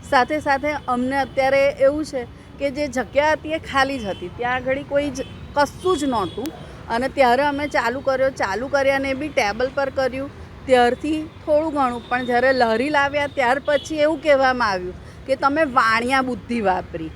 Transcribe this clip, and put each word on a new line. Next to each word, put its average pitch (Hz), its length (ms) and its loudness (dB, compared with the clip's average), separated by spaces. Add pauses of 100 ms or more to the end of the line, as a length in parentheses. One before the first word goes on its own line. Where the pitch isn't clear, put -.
સાથે 269 320 2
સાથે 285 300 0 (160)
અમને 254 300 -2
અત્યારે 269 440 2 (260)
એવું 294 180 0
છે 269 160 -6 (380)
કે 277 120 -2
જે 294 160 -4
જગ્યા 262 460 2
હતી 214 240 -4
એ - 20 -4
ખાલી 269 400 0
જ 196 140 -4
હતી, 180 240 -8
ત્યાં 247 240 -2
આગળ 269 220 -2 (100)
કોઈ 285 160 2
જ 262 180 -8 (300)
કશું 294 420 0
જ 277 140 0
નહોતું 208 340 -4 (420)
અને 240 200 -2
ત્યારે 262 380 4
અમે 285 200 -2
ચાલુ 254 400 -2
કર્યો. 269 240 2 (100)
ચાલુ 220 280 -4
કર્યાને 269 460 2
બી 285 200 -6
ટેબલ 233 400 0
પર 277 160 0
કર્યું, 262 400 -4 (340)
ત્યારથી 254 540 4 (260)
થોડું 311 280 2
ઘણું, 247 360 -2
પણ 247 220 -2
જ્યારે 247 220 4
લારી 240 440 2
લાવ્યા 285 380 0
ત્યાર 262 320 2
પછી 294 340 0
એવું 302 220 2
કહેવામાં 254 480 4
આવ્યું 185 240 -4 (300)
કે 269 180 -2
તમે 294 300 2
વાણિયા 247 560 2
બુદ્ધિ 233 320 -4
વાપરી. 180 540 -2